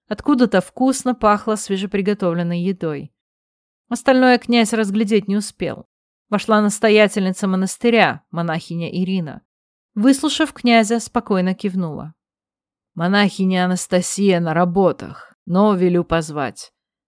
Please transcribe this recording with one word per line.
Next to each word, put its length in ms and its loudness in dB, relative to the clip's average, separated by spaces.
Откуда-то 520 2
вкусно 540 -2
пахло 400 0
свежеприготовленной 1080 -4
едой. 520 -6
Остальное 500 4
князь 340 0
разглядеть 560 0
не 80 0
успел. 500 -8
Вошла 320 0
настоятельница 880 2
монастыря, 840 0
монахиня 580 -6
Ирина. 520 -6
Выслушав 580 0
князя, 460 2
спокойно 560 -2
кивнула. 600 -8
«Монахиня 720 0
Анастасия 760 0
на 140 -2
работах, 800 0
но 280 2
велю 280 2
позвать. 680 -6